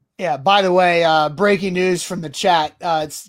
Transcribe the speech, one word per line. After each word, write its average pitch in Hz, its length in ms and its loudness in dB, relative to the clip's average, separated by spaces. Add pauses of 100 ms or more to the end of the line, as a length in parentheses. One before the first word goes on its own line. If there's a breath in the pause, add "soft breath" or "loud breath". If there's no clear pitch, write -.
(180)
Yeah, 165 180 -4
by 196 260 2
the 185 100 2
way, 175 300 4
uh, 160 260 2
breaking 190 440 0
news 180 320 0
from 175 160 -10
the 156 100 -10
chat. 165 500 0
Uh, 165 240 -2
it's - 240 -16